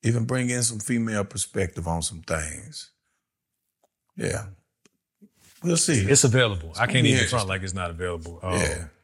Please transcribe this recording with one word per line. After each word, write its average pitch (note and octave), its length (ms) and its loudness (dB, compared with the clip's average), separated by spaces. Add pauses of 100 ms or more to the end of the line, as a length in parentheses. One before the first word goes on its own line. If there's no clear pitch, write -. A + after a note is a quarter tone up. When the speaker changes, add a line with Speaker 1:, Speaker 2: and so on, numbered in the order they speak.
Speaker 1:
Even A#2 240 2
bring B2+ 240 -2
in B2 120 -2
some A#2 180 -2
female A2+ 440 0
perspective F#2 640 -4
on E2 140 -2
some E2 200 -6
things. D#2 680 -8 (1300)
Yeah. G#2+ 300 -4 (1160)
We'll E3+ 160 2
see. D3 240 4
Speaker 2:
It's C3 220 6
available. G#2+ 540 4
I A#2+ 80 4
can't B2 200 4
Speaker 1:
Yeah. - 100 6
Speaker 2:
even - 120 4
front G#2+ 200 0
like F#2 140 -2
it's F#2+ 120 -6
not F2+ 160 -4
available. E2+ 520 -6
Um, F2+ 180 0
Speaker 1:
Yeah. D2+ 240 -2 (200)